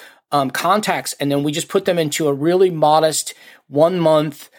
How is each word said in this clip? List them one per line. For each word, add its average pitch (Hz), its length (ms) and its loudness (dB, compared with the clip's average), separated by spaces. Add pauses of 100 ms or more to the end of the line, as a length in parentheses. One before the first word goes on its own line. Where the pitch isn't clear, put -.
(320)
um, 139 180 0
contacts, 180 640 -2
and 143 180 -4
then 143 120 -2
we 151 80 -2
just 160 180 -8
put 196 160 -2
them 180 120 0
into 156 300 -2
a 139 60 0
really 175 360 2
modest 156 640 0 (340)
one-month 156 920 0